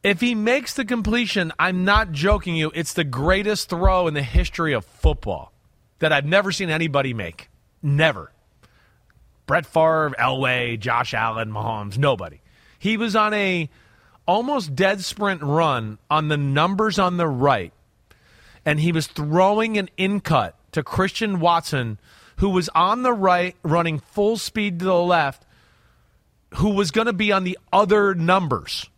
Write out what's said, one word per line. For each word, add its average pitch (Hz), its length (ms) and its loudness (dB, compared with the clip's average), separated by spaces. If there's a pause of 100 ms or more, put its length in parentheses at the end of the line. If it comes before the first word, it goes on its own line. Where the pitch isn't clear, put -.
If 196 180 0
he 240 140 0
makes 233 400 -2
the 262 100 -2
completion, 214 720 -2
I'm 180 260 0
not 202 280 2
joking 175 440 0
you, 156 180 0
it's 160 200 -6
the 170 100 0
greatest 185 640 0
throw 180 380 2
in 156 80 -2
the 143 80 -2
history 165 500 0
of 110 140 -2
football - 680 -2 (460)
that 156 140 2
I've 143 120 2
never 190 280 2
seen 180 180 -4
anybody 143 420 0
make. 95 380 -10 (320)
Never. 143 500 0 (1120)
Brett 151 200 0
Favre, 160 520 2
Elway, 123 600 0
Josh 120 340 -2
Allen, 113 380 -2
Mahomes, 107 480 -6
nobody. 107 420 0 (400)
He 220 160 -2
was 214 180 -2
on 214 180 2
a 185 380 -2 (560)
almost 214 480 -2
dead 190 300 0
sprint 196 380 -4
run 139 560 0 (120)
on 151 160 2
the 151 100 0
numbers 170 600 0
on 180 200 0
the 170 100 0
right, 127 440 0 (920)
and 151 160 0
he 165 100 2
was 160 160 0
throwing 202 720 2
an 190 180 -4
in 196 240 0
cut 120 360 0 (160)
to 156 100 -2
Christian 196 560 -2
Watson, 156 600 -2 (400)
who 196 120 2
was 180 200 0
on 196 320 2
the 247 100 2
right, 180 500 2
running 165 380 0
full 208 360 -2
speed 202 440 -4
to 180 40 -4
the 185 100 2
left, 175 500 0 (1120)
who 208 160 2
was 196 200 0
gonna 226 220 0
be 208 200 0
on 190 120 2
the 180 140 -6 (140)
other 202 420 4
numbers 165 840 0